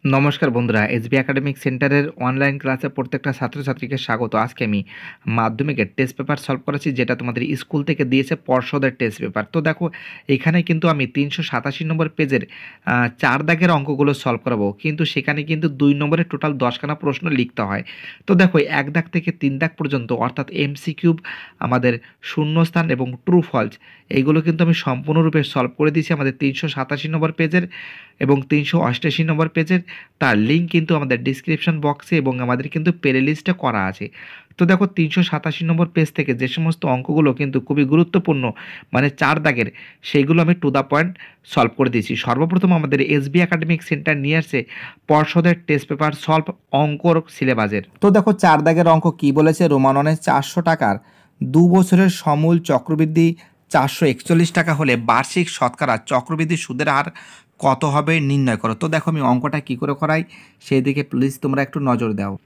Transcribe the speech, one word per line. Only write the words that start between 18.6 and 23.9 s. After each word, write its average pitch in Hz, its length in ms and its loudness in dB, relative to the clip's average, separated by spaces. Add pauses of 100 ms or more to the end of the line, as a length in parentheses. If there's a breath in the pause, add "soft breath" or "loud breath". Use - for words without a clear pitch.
দাগ 165 200 -2
থেকে 165 200 -2
তিন 139 260 -4
দাগ 160 200 -2
পর্যন্ত, 131 340 -4
অর্থাৎ 123 380 -4
এমসিকিউ, 151 680 -2 (420 loud breath)
আমাদের 123 400 0 (240 soft breath)
শূন্যস্থান 165 680 0
এবং 127 220 -2 (140)
ট্রু 175 140 6
ফলস, 117 340 -2 (340 soft breath)